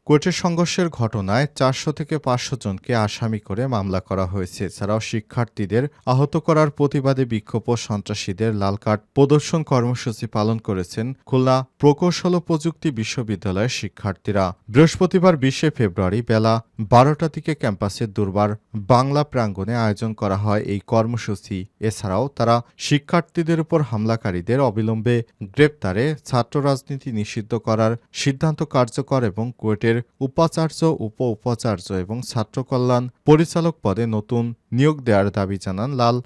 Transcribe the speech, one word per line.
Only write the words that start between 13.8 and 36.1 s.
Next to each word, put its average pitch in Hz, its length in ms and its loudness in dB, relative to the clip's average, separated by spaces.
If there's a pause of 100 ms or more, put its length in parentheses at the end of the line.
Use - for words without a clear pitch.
বৃহস্পতিবার 170 680 4
বিশে 135 340 0
ফেব্রুয়ারি 101 520 0
বেলা 113 400 2 (180)
বারোটা 131 480 4
থেকে 156 260 -4
ক্যাম্পাসের 104 580 -4
দুর্বার 104 440 0 (180)
বাংলা 127 500 2
প্রাঙ্গণে 107 520 -4
আয়োজন 110 380 -2
করা 98 220 -2
হয় 104 260 0
এই 98 240 -4
কর্মসূচি। 110 800 -2 (140)
এছাড়াও 107 480 -2
তারা 117 340 2 (160)
শিক্ষার্থীদের 165 840 0
উপর 156 220 0
হামলাকারীদের 110 760 -2
অবিলম্বে 113 640 0 (200)
গ্রেপ্তার 107 520 0 (300)
ছাত্র 120 300 0 (100)
রাজনীতি 139 480 -2
নিষিদ্ধ 107 420 -6
করার 110 380 0 (200)
সিদ্ধান্ত 147 500 -2
কার্যকর 135 640 0
এবং 120 340 -4
কুয়েটের 110 380 0 (240)
উপাচার্য, 160 600 -2 (200)
উপ-উপাচার্য 110 920 -2
এবং 95 300 -4
ছাত্র - 400 -6
কল্যাণ 123 420 0 (220)
পরিচালক 165 560 4
পদে 104 240 0
নতুন 113 380 -2 (280)
নিয়োগ 143 320 2
দেওয়ার 101 260 4
দাবি 98 300 -2
জানান। 98 340 -6
লাল 123 320 2